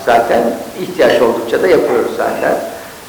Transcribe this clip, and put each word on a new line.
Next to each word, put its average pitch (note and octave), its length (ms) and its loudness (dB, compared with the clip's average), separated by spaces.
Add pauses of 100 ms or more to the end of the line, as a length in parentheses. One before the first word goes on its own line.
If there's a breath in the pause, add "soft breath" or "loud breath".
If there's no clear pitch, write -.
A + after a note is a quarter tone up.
zaten. A#2 380 2 (380)
İhtiyaç C3+ 400 2
oldukça - 420 0
da F#3+ 40 2
yapıyoruz B2+ 500 2
zaten. - 380 -2 (540 loud breath)